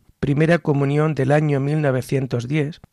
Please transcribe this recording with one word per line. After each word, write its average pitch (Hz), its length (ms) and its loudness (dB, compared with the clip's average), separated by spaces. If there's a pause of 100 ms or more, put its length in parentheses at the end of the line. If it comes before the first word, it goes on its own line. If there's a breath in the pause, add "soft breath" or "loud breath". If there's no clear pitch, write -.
(200)
primera 156 380 2
comunión 147 560 0
del 135 180 0
año 151 260 2
mil 147 240 -2
novecientos 127 640 -2
diez, 147 340 -4 (120)